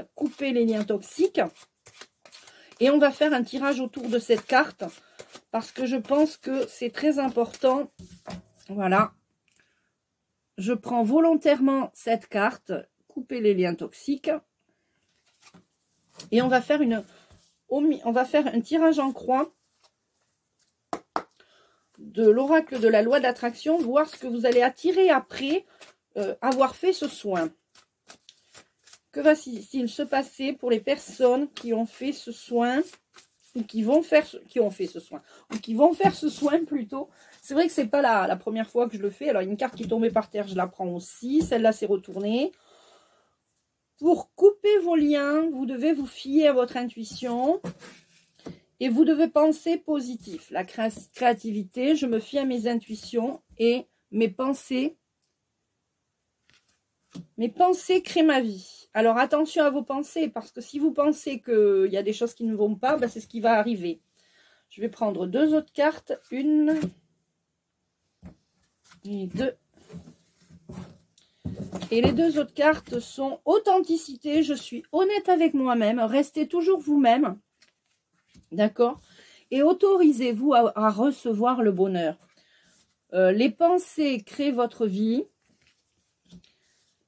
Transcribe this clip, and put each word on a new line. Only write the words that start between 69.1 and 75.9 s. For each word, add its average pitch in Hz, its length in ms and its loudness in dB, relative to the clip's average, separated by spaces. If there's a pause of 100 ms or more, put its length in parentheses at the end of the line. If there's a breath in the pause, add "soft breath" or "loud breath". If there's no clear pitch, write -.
deux. 226 260 -4 (2250 soft breath)
Et 226 120 2
les 262 100 4
deux 302 260 2
autres - 140 -4
cartes 294 460 0
sont 269 480 -8
authenticité, 320 960 2
je 285 120 -2
suis - 280 -10 (100)
honnête 381 380 0
avec 330 240 4
moi-même, 240 460 0